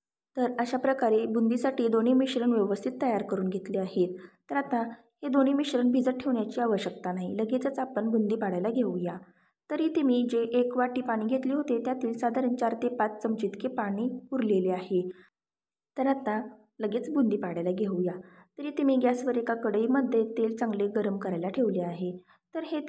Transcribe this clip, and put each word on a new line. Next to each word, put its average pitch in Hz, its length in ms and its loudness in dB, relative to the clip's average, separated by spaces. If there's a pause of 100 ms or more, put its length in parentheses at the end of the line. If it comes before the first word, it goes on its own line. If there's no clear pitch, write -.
(360)
तर 247 240 0
अशा 247 180 0
प्रकारे 247 500 2
बुंदीसाठी 233 600 2
दोन्ही 226 260 4
मिश्रण 254 380 2
व्यवस्थित 202 400 2 (100)
तयार 220 200 2
करून 190 260 -2
घेतले 190 300 -4
आहेत. 180 360 0 (360)
तर 277 60 -2
आता 269 240 -2 (420)
हे 285 60 -6
दोन्ही 269 260 4
मिश्रण 262 380 2
भिजत 254 280 2
ठेवण्याची 254 400 -2
आवश्यकता 190 520 -2
नाही, 185 240 -4
लगेचच 247 420 -2
आपण 254 320 -2
बुंदी 220 260 2
पाडायला 196 340 0
घेऊया. 180 460 -2 (540)
तर 302 100 -2
इथे 320 220 0
मी 247 280 4
जे 233 120 2 (120)
एक 247 220 2
वाटी 247 240 0
पाणी 220 260 -2
घेतले 262 280 0
होते 285 240 0
त्यातील 247 340 -2
साधारण 240 420 0
चार 226 200 0
ते 240 220 -2
पाच 214 260 -2
चमचे 220 240 -2
इतके 196 240 -4
पाणी 220 380 -2 (240)
उरलेले 208 380 2
आहे. 180 320 0 (960)
तर 269 100 2
आता 262 340 0 (380)
लगेच 226 340 -2
बुंदी 233 240 4
पाडायला 175 360 -2
घेऊया. 185 400 0 (460)
तर 285 60 -8
इथे 294 180 -4
मी 269 140 4
गॅसवर 247 400 2
एका 233 180 -2 (100)
कढईमध्ये 226 580 2 (160)
तेल 220 180 0
चांगले 202 300 -2 (100)
गरम 202 220 0
करायला 190 300 -4
ठेवले 202 340 0
आहे. 175 280 -6 (440)
तर 320 100 -6
हे 311 240 -4